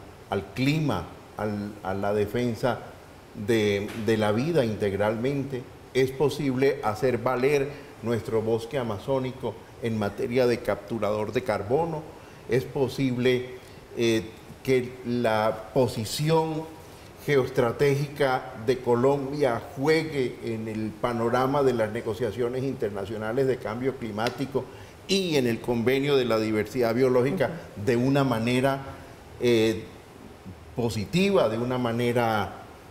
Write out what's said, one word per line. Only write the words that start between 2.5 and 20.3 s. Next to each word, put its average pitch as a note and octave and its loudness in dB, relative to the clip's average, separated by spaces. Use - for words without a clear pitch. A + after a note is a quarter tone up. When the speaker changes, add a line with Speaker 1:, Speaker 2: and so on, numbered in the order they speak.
Speaker 1:
de, G#2 2
de A2 4
la G#2+ 4
vida C#3 2
integralmente. A2+ -2
Es C3 2
posible C3+ 0
hacer A2+ 0
valer C3 2
nuestro A2 -2
bosque A2+ -2
amazónico B2 -4
en A2+ -2
materia A#2+ 2
de A#2 2
capturador G#2+ -2
de B2 0
carbono. D3+ 0
Es C3 2
posible, B2+ 0
eh, A#2 2
que B2+ 0
la A2 0
posición D3+ 0
geoestratégica C3+ 2
de B2 2
Colombia C3 2
juegue C#3+ 0